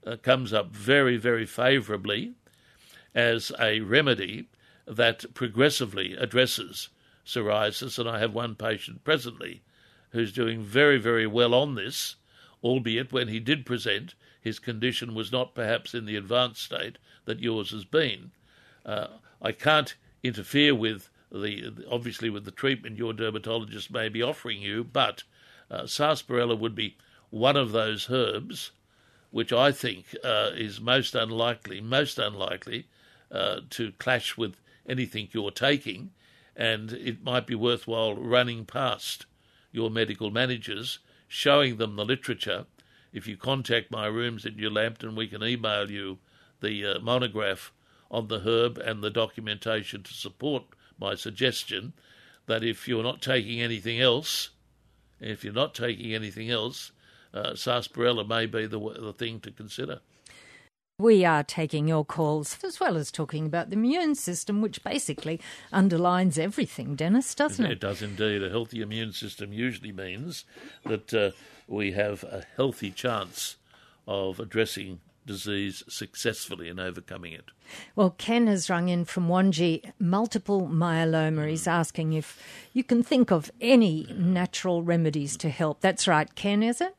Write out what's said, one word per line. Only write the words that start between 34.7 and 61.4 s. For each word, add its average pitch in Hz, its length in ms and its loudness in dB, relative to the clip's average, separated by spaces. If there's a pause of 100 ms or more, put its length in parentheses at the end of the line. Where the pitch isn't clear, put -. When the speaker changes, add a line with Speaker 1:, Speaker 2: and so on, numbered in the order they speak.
Speaker 1:
anything 110 440 -4
you're 101 180 -2
taking, 135 600 -2 (460)
and 110 360 -2
it 117 300 -8
might 123 240 -2
be 123 80 -4
worthwhile 113 600 0
running 120 500 2
past - 600 -4 (440)
your 113 200 -2
medical 110 400 -2
managers, 117 680 -4 (280)
showing 139 500 4
them 107 200 -2
the 104 80 -2
literature. 110 600 -4 (480)
If 110 140 -10
you 107 100 -10
contact 120 540 0
my 110 160 -4
rooms 113 400 -4
at 110 100 -10
New 107 140 -4
Lambton, 110 440 -2
we 110 140 -4
can 104 160 -8
email 110 460 -2
you 98 280 -8 (420)
the, 104 260 -4
uh, 101 140 -2
monograph 107 720 -2 (380)
on 110 180 -4
the 107 120 -4
herb 117 380 2
and 110 240 -6
the 104 80 -2
documentation 110 920 -4
to - 120 -18
support 135 500 -6 (340)
my 101 160 -2
suggestion 110 760 -4 (540)
that 113 180 0
if 113 240 -4
you're 113 140 0
not 123 180 -4
taking 117 400 -2
anything 117 400 -2
else, 131 500 2 (680)
if 110 240 -8
you're 104 80 -8
not 135 220 -2
taking 113 400 -4
anything 110 360 -6
else, 117 420 -4 (420)
uh, - 200 -4
sarsaparilla 120 720 0
may 113 200 0
be 110 160 -2
the 110 160 -4
w-, 107 200 -8
the 107 140 -10
thing 113 260 -8
to 107 120 -14
consider. 123 500 -10 (960)
Speaker 2:
We 202 260 10
are 156 200 6